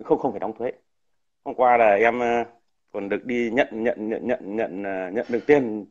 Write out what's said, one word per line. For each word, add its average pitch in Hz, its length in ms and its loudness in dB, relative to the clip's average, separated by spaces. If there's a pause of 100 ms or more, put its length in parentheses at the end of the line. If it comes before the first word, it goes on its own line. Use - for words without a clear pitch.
không, - 160 2
không 135 120 -2
phải 98 80 -8
đóng 107 180 -4
thuế. 117 140 -6 (720)
Hôm 135 120 -10
qua 123 220 6
là 110 180 6
em, 117 240 4
ờ, 117 240 0 (480)
còn 98 180 -6
được 101 160 -4
đi 120 260 -2
nhận, 127 200 0
nhận, 110 380 -4
nhận, 104 180 -4
nhận, 104 280 -4
nhận, 101 280 -4
ờ, 95 280 -6
nhận 117 180 -4
được 120 180 -2
tiền, 113 440 2